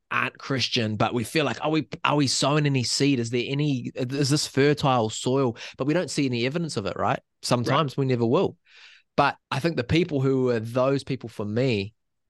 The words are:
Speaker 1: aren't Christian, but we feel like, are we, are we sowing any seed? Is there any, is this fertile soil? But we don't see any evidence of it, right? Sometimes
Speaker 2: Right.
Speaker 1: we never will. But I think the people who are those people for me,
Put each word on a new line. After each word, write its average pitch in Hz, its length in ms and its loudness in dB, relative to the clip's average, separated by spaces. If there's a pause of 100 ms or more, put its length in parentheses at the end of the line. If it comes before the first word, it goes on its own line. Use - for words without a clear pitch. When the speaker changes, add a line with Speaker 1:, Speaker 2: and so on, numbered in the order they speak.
Speaker 1:
aren't 123 280 -4
Christian, 113 580 -2
but 107 180 0
we 117 120 -2
feel 156 180 0
like, 123 220 -2
are 156 60 0
we, 156 180 0 (160)
are 135 100 2
we 147 120 2
sowing 147 380 2
any 135 180 0
seed? 139 360 2
Is 113 120 -4
there 123 160 0
any, 135 480 -2
is 131 340 -2
this 131 180 2
fertile 131 600 2
soil? 127 480 0 (200)
But 135 100 -2
we 151 60 2
don't 170 180 0
see 147 140 0
any 120 200 0
evidence 165 320 -4
of 98 80 -2
it, 90 100 -4
right? 110 240 0 (220)
Sometimes 131 560 2
Speaker 2:
Right. 139 80 0
Speaker 1:
we - 0 -
never 120 200 2
will. 151 300 2 (600)
But - 180 2 (160)
I 131 80 -4
think 165 160 0
the 127 80 0
people 160 380 2
who 131 300 2
are 117 80 0
those 127 440 0
people 127 240 -8
for 107 160 -10
me, 104 520 0 (340)